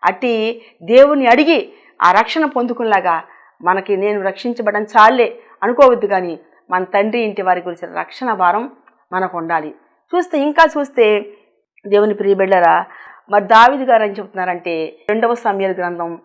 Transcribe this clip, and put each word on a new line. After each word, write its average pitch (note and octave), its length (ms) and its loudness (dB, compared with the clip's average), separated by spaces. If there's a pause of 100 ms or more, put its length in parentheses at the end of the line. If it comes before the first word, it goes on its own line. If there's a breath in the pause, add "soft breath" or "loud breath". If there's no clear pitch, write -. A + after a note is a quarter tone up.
అట్టి A3+ 580 -2 (200 loud breath)
దేవుని C4 440 4
అడిగి C#4 460 2 (300 soft breath)
ఆ F3+ 100 4
రక్షణ A3+ 320 0
పొందుకునేలాగా A3+ 800 -2 (400 soft breath)
మనకి, F#3+ 340 -2
"నేను G3+ 260 -4
రక్షించబడడం G#3 600 -6
చాలే" A3 560 4 (240 soft breath)
అనుకోవద్దు, A#3+ 440 4
కానీ F3+ 340 -4 (300 soft breath)
మన F#3 140 -2
తండ్రి G#3+ 360 -2
ఇంటి G#3 220 -4
వారి F3+ 180 0
గురించి E3+ 360 -12
రక్షణ A3+ 360 -8
భారం G3 380 0 (420)
మనకు F3+ 260 -4
ఉండాలి. E3 360 -6 (400)
చూస్తే, F4 240 -2
ఇంకా D4 280 2 (120)
చూస్తే A3+ 480 0 (600)
దేవుని G#3 280 2
ప్రియ G3 200 0
బిడ్డలారా, F#3 520 2 (440 loud breath)
మరి G3+ 140 2
దావీదు B3 400 4
గారు A#3 180 2
ఏం G#3 60 -2
చెప్తున్నారంటే, F3+ 880 -8 (140)
రెండవ A3+ 240 0
సమూయేలు G3 380 -4
గ్రంథం E3+ 520 -8